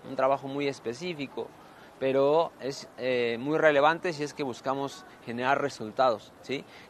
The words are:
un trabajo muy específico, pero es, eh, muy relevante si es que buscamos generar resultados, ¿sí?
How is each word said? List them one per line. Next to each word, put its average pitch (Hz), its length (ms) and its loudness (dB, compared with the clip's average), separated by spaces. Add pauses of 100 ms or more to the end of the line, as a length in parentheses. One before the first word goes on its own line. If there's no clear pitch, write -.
un 131 60 -10
trabajo 135 320 2
muy 139 220 -4
específico, 135 800 -8 (520)
pero 139 600 2
es, 131 360 -10
eh, 120 440 0
muy 147 180 -2
relevante 156 540 4
si 143 100 -6
es 143 120 -6
que 151 100 -4
buscamos 135 600 -6 (220)
generar 127 340 0
resultados, 120 720 0 (100)
¿sí? 131 220 -8 (260)